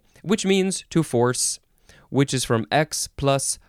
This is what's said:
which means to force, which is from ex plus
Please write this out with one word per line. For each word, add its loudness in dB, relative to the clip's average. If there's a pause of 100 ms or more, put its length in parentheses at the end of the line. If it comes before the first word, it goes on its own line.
(220)
which -2
means 2
to 2
force, 0 (480)
which 0
is -2
from 0
ex -2
plus -2 (100)